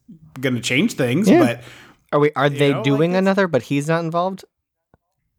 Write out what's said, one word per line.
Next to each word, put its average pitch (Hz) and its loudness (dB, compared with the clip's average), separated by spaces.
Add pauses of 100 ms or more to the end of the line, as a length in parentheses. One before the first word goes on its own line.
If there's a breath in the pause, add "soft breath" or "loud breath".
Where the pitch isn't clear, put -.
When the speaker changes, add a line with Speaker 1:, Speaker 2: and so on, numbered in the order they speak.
(400)
Speaker 1:
gonna 127 -4
change 147 -2
things, 139 0
Speaker 2:
Yeah. 294 6
Speaker 1:
but 120 0 (500 loud breath)
Speaker 2:
Are 151 2
we, 147 2
are 135 0
Speaker 1:
you 139 -4
Speaker 2:
they 143 2
Speaker 1:
know, 139 0
like, - -6
Speaker 2:
doing 143 2
Speaker 1:
it's 180 0
Speaker 2:
another, 190 2
but 139 -2
he's 143 -4
not 165 -2
involved? 175 -6 (920)